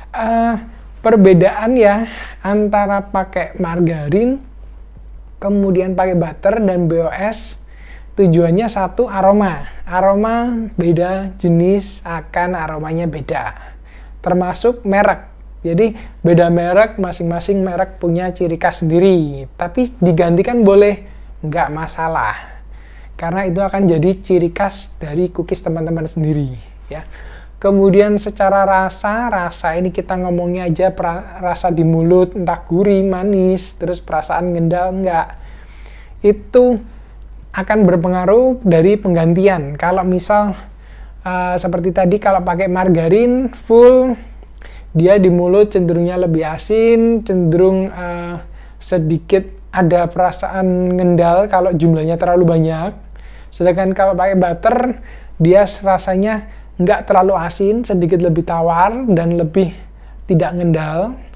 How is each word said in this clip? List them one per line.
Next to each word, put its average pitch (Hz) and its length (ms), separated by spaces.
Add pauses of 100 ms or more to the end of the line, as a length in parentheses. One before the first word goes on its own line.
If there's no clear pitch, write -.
(160)
eh, 226 380 (520)
perbedaan 202 720
ya 220 320 (320)
antara 202 720
pakai 185 480
margarin, 170 800 (960)
kemudian 190 560
pakai 185 240
butter 196 480
dan 180 240
B 165 160
O 160 80
S, 202 480 (560)
tujuannya 170 480
satu, 208 400
aroma. 196 720 (100)
Aroma 208 640 (240)
beda 180 640
jenis 180 640
akan 175 540
aromanya 160 500
beda. 143 480 (680)
Termasuk 180 600
merek. 202 480 (320)
Jadi 202 320 (280)
beda 170 280
merek, 180 480
masing-masing 175 640
merek 190 360
punya 175 320
ciri 170 280
khas 175 240
sendiri. 160 720
Tapi 240 440
digantikan 180 640
boleh, 202 440 (360)
nggak 151 280
masalah. 156 640 (800)
Karena 185 320
itu 185 140
akan 196 260
jadi 165 220 (100)
ciri 175 320
khas - 480
dari 165 320
cookies 180 320
teman-teman 165 400
sendiri, 151 480 (320)
ya. 151 160 (560)
Kemudian 202 640
secara 196 480
rasa, 208 640
rasa 175 400
ini 180 160
kita 185 240
ngomongnya 180 560
aja 180 240
pra-, 180 480
rasa 175 320
di 165 80
mulut, 165 560
entah 175 240
gurih, 196 400
manis, 185 800
terus 175 160
perasaan 165 560
ngendal, 175 480
nggak. 170 260 (920)
Itu 233 560 (800)
akan 196 320
berpengaruh 185 720
dari 190 400
penggantian. 170 720
Kalau 180 320
misal, 202 480 (720)
eh, 180 320
seperti 175 320
tadi, 190 320
kalau 190 240
pakai 180 240
margarin 190 800
full, 247 640 (800)
dia 180 240
di 185 160
mulut 185 400
cenderungnya 175 480
lebih 160 240
asin, 226 800
cenderung, 185 640
eh, 175 480 (400)
sedikit 165 720 (240)
ada 175 320
perasaan 180 880
ngendal 175 560
kalau 185 240
jumlahnya 165 480
terlalu 175 240
banyak. 165 480 (560)
Sedangkan 185 480
kalau 196 160
pakai 185 240
butter, 214 640 (400)
dia 185 240
s-, - 160
rasanya 196 640 (320)
nggak 185 320
terlalu 190 320
asin, 196 400
sedikit 175 400
lebih 170 240
tawar 170 480 (160)
dan 170 240
lebih 170 400 (560)
tidak 170 240
ngendal, 170 640 (180)